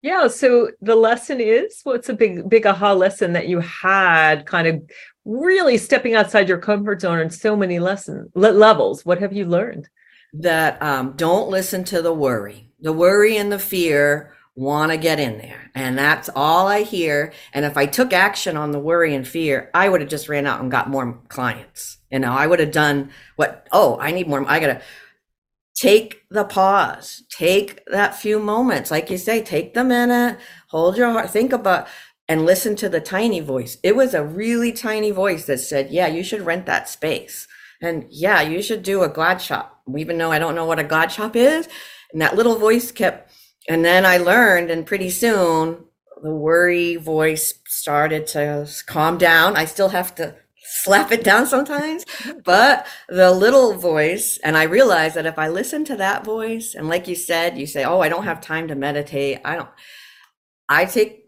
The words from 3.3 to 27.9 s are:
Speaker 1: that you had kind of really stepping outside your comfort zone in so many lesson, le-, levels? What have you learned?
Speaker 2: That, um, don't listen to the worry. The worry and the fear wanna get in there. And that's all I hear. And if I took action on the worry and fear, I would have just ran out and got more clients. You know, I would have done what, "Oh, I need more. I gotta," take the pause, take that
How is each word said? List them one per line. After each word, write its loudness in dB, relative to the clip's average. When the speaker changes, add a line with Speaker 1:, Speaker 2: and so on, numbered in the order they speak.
Speaker 1:
that -2
you 0
had 2
kind 0
of -2
really 2
stepping 0
outside 4
your 0
comfort -2
zone 0
in -2
so -2
many 0
lesson, -6
le-, 6
levels? 4
What 0
have -4
you -4
learned? -4
Speaker 2:
That, -2
um, -2
don't 0
listen -4
to -4
the 0
worry. -4
The -4
worry 4
and -2
the -4
fear 0
wanna -2
get -2
in -4
there. -20
And -4
that's 0
all 2
I 2
hear. -2
And -2
if -4
I 2
took 0
action 0
on -4
the -4
worry 0
and -6
fear, -4
I 4
would 2
have -8
just -8
ran -2
out -4
and -6
got -2
more -4
clients. -8
You -4
know, -2
I 2
would 4
have 0
done 0
what, -4
"Oh, 4
I -4
need -4
more. -2
I 2
gotta," -2
take 2
the -2
pause, -2
take -2
that -2